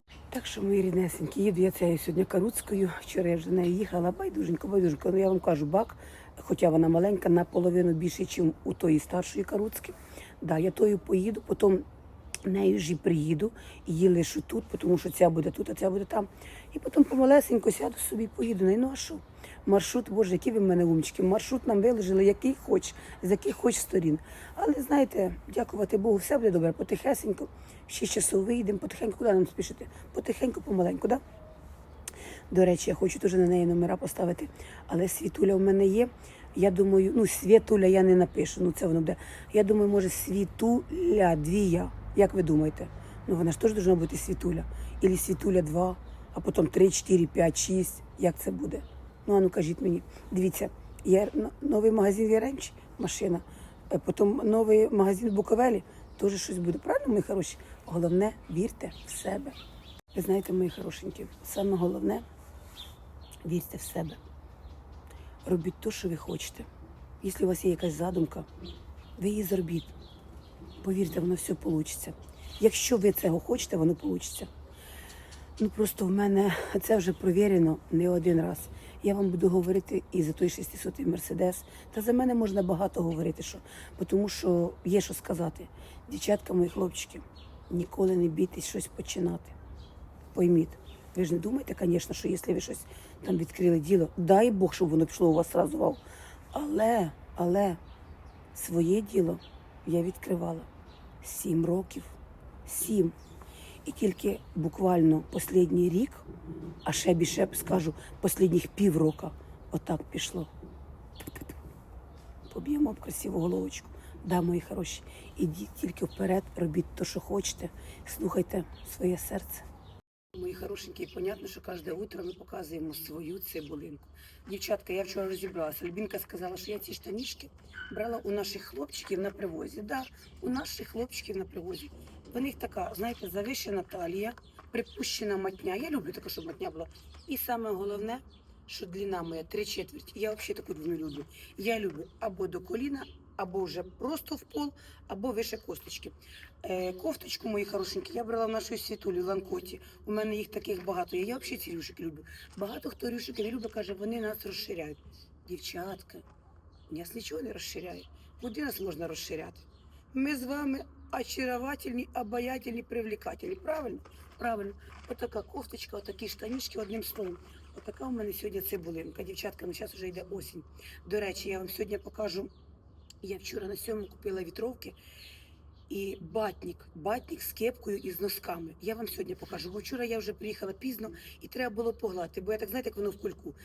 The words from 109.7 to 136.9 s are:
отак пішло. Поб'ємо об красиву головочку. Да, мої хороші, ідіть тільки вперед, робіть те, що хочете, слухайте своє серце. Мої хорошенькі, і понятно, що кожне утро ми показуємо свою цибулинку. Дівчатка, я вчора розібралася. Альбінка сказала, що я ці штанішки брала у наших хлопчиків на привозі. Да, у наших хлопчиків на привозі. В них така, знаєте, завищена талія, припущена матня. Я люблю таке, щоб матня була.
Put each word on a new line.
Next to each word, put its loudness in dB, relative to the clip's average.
отак -4
пішло. -6
Поб'ємо 0
об -8
красиву -6
головочку. -2
Да, 2
мої 0
хороші, -8
ідіть -4
тільки -4
вперед, 0
робіть -2
те, -4
що -6
хочете, -6
слухайте -2
своє 0
серце. -10
Мої -8
хорошенькі, -12
і -12
понятно, -6
що -16
кожне -12
утро -10
ми -8
показуємо -10
свою -10
цибулинку. -12
Дівчатка, -4
я -2
вчора -6
розібралася. -6
Альбінка -8
сказала, -10
що -12
я -6
ці -14
штанішки -10
брала -6
у -4
наших -4
хлопчиків -8
на -4
привозі. -10
Да, -6
у -4
наших -6
хлопчиків -8
на -6
привозі. -10
В -4
них -4
така, -8
знаєте, -6
завищена -4
талія, -6
припущена -4
матня. -4
Я -6
люблю -4
таке, -12
щоб -10
матня -8
була. -10